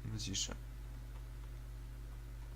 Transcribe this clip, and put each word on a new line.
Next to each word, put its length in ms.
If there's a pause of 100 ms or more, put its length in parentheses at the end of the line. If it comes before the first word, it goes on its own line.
wyciszę. 500 (2000)